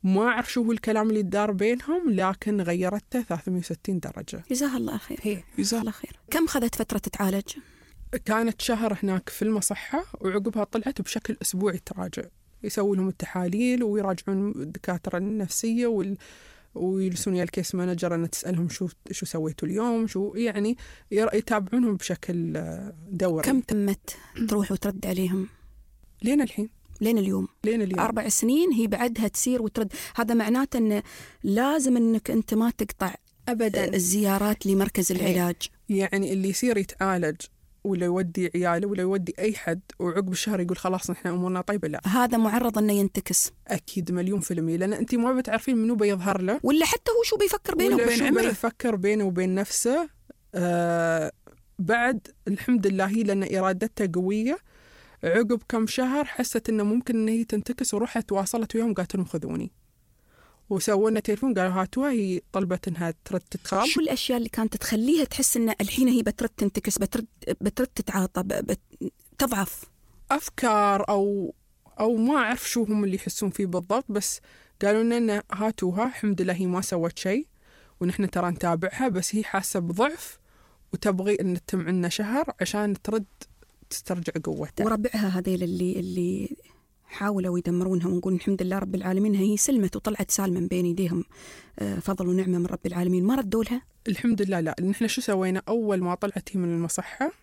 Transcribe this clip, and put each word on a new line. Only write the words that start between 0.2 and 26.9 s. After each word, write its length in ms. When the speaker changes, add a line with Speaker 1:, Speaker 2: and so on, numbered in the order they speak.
Speaker 1:
أعرف 300
شو 100
هو 100
الكلام 380
اللي 120
دار 300
بينهم، 580
لكن 500
غيرته 640
ثلاثمية 360
وستين 420
درجة. 500
Speaker 2:
جزاها 260
الله 220
خير. 240
Speaker 1:
هي. 200
Speaker 2:
جزاها 220
الله 120
خير. 280
كم 160
خذت 280
فترة 240
تعالج؟ 540
Speaker 1:
كانت 360
شهر 420
هناك 260
في 140
المصحة، 600
وعقبها 440
طلعت 380
بشكل 400
أسبوعي 360
تراجع. 440
يسوي 340
لهم 120
التحاليل 760
ويراجعون 680
الدكاترة 680
النفسية 680
وال-، 300
ويجلسون 600
ويا 80
الكيس 320
مانجر 400
أن 160
تسألهم 380
شو، 200
شو 160
سويتوا 420
اليوم، 380
شو 300
يعني 400
ير-، 240
يتابعونهم 640
بشكل، 600
آه، 380
دوري. 340
Speaker 2:
كم 160
تمت 560
تروح 240
وترد 340
عليهم؟ 420
Speaker 1:
لين 180
الحين. 300